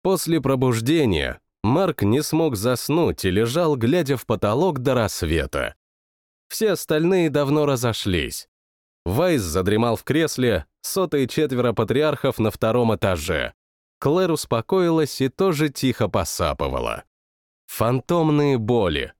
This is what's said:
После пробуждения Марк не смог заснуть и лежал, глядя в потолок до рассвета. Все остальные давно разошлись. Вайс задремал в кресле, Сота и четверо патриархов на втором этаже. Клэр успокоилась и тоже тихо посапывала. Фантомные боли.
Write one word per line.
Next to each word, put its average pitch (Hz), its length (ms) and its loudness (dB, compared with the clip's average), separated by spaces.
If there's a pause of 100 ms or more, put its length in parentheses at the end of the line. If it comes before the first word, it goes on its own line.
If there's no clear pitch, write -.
После 170 400 0
пробуждения 123 960 0 (220)
Марк 156 400 0
не 117 220 2
смог 156 320 0
заснуть 123 680 -2
и 95 40 2
лежал, 131 460 0
глядя 131 420 0
в - 80 -12
потолок 127 540 0
до 127 160 0
рассвета. 78 800 -2 (720)
Все 214 220 0
остальные 165 580 2
давно 147 380 2
разошлись. 107 800 -2 (560)
Вайс 135 380 2
задремал 104 540 0
в - 60 -16
кресле, 127 600 0 (160)
Сота 165 380 -2
и 127 80 0
четверо 123 460 0
патриархов 131 680 0
на 107 100 2
втором 113 460 0
этаже. 78 580 -2 (460)
Клэр 165 320 2
успокоилась 160 920 0
и 131 80 2
тоже 156 400 0
тихо 123 400 -2
посапывала. 67 920 -2 (640)
Фантомные 147 920 0
боли. 101 600 0